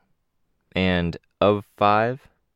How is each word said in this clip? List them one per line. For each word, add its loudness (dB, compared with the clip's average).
"And -2
of 2
five?" 0